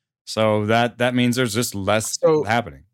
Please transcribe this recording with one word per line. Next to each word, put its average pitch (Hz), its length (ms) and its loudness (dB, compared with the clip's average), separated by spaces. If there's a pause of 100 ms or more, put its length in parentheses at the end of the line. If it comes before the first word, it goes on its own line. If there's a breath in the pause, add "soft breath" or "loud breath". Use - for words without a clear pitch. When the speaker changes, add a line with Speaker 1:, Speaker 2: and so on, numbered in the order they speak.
(260)
Speaker 1:
So 107 420 0
that, 117 320 2
that 123 160 0
means 123 200 2
there's 120 200 -2
just 120 180 -2
less 101 460 -2
Speaker 2:
So, 160 240 2
Speaker 1:
happening. 110 400 -2 (100)